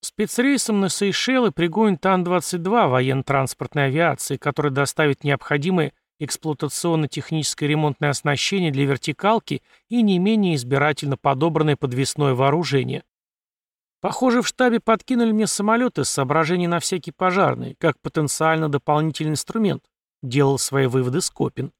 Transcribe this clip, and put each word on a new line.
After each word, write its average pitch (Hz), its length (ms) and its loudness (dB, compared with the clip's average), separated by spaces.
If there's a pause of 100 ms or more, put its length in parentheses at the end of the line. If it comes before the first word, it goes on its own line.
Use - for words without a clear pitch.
Спецрейсом 240 760 0
на 190 100 2
Сейшелы 226 600 0
пригонит 180 540 0
Ан-двадцать 180 560 0
два 196 260 2
военно-транспортной 135 960 0
авиации, 139 520 -2
который 147 340 -2
доставит 139 520 0
необходимое 147 680 -2 (260)
эксплуатационно-техническое 151 1500 -4
ремонтное 147 440 0
оснащение 151 600 -2
для 139 140 0
вертикалки 151 760 -2 (260)
и 240 140 0
не 196 160 4
менее 196 360 2
избирательно 139 640 -2
подобранное 151 580 2
подвесное 135 600 -2
вооружение. 135 680 0 (960)
Похоже, 240 440 0
в - 40 -2
штабе 233 320 0
подкинули 226 520 0
мне 214 160 2
самолёт 226 500 0
из 139 120 -2
соображений 160 580 0
на 170 120 0
всякий 170 320 -6
пожарный, 156 680 0
как 160 200 0
потенциально 160 680 0
дополнительный 151 640 0
инструмент, 185 520 -2 (380)
делал 139 380 2
свои 135 260 0
выводы 127 360 0
Скопин. - 580 -6